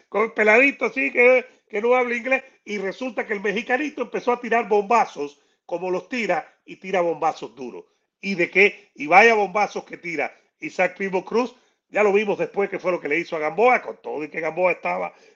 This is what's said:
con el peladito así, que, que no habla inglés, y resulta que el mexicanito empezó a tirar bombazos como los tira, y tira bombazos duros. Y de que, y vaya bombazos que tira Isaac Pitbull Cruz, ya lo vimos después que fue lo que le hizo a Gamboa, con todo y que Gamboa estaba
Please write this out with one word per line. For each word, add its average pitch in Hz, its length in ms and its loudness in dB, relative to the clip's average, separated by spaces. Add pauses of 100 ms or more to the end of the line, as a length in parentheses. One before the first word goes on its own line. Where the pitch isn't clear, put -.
con 208 160 0
el 220 80 -8
peladito 233 540 4
así, 262 260 -4
que, 247 340 6 (220)
que 202 120 -6
no 240 140 2
habla 247 220 0
inglés, 262 260 -2 (220)
y 208 140 -8
resulta 196 460 -6
que 208 100 -6
el 202 60 -6
mexicanito 247 640 -4
empezó 226 300 -4
a 240 80 -2
tirar 226 280 0
bombazos 202 720 0 (240)
como 175 280 -6
los 180 160 -4
tira, 185 440 -4 (120)
y 175 120 -20
tira 190 260 -2
bombazos 156 520 -4
duros. 110 300 -14 (360)
Y 196 140 -4
de 165 160 -2
que, 196 460 0
y 139 100 -10
vaya 214 280 8
bombazos 202 500 -2
que 160 120 -16
tira 151 400 -6 (220)
Isaac 180 400 -2
Pitbull 185 260 -2
Cruz, 226 300 -2 (340)
ya 196 140 0
lo 202 100 4
vimos 202 240 2
después 185 320 -2
que 175 120 -8
fue 175 100 -4
lo 170 100 -2
que 160 80 -8
le 151 100 0
hizo 170 180 -6
a - 20 -4
Gamboa, 185 420 2
con 110 220 -14
todo 127 220 -8
y 147 40 -10
que 160 120 -10
Gamboa 165 320 0
estaba 180 420 -6 (220)